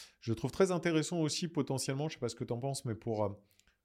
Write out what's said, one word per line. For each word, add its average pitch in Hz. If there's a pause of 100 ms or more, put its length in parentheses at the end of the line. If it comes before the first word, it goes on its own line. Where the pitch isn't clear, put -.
(200)
Je 113
le 113
trouve 127
très 190
intéressant 165
aussi 156
potentiellement, 139
je -
sais -
pas 120
ce -
que -
t'en 117
penses, 135
mais 117
pour, 107
euh, 101 (560)